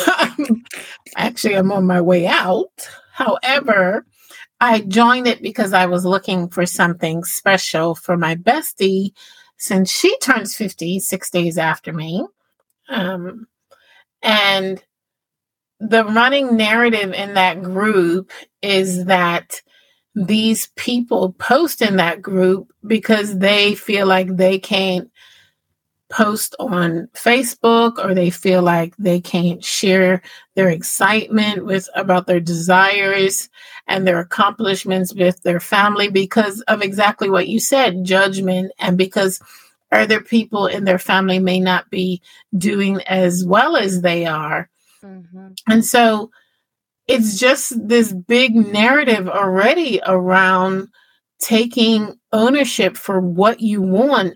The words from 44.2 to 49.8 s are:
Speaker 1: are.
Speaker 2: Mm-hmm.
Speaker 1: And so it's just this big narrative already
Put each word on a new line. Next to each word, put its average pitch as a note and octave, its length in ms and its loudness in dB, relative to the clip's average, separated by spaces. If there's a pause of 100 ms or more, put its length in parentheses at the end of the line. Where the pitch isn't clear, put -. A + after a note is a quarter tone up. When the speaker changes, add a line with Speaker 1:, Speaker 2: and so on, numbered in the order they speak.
Speaker 1:
are. D#3 420 -6 (340)
Speaker 2:
Mm-hmm. F#3+ 460 -20 (200)
Speaker 1:
And A3+ 160 4
so A3+ 460 2 (800)
it's A3 300 0
just C4 340 2 (160)
this A3+ 240 4
big A#3 420 2
narrative A3 760 2
already G3+ 800 0